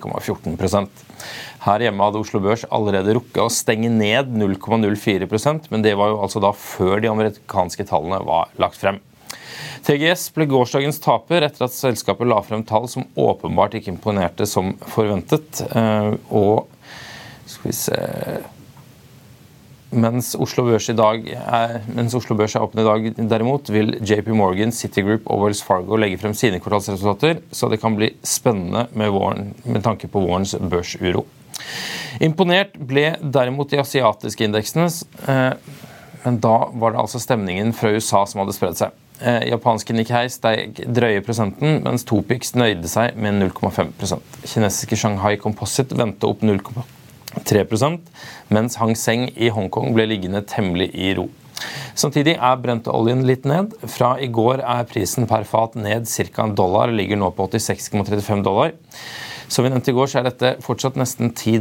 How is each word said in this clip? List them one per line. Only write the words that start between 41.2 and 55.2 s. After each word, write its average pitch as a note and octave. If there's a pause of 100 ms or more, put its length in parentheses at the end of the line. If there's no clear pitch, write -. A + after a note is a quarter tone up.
prosenten, A2+
mens B2
Topix -
nøyde G#2
seg A2
med G#2
null F#2+
komma -
fem E2
prosent. - (100)
Kinesiske A2
Shanghai G#2 (100)
Composite A2+
vendte A2
opp G2+
null G2
komma - (560)
tre G#2
prosent, C#3+ (480)
mens A2+
Hang A2+
Seng A#2
i A#2
Hongkong G#2+
ble A2
liggende G2
temmelig F2+
i F#2+
ro. F2+ (720)
Samtidig D3+
er B2+
brentoljen B2
litt B2+
ned. F#3 (160)
Fra B2+
i B2+
går A#2
er A#2+
prisen A2+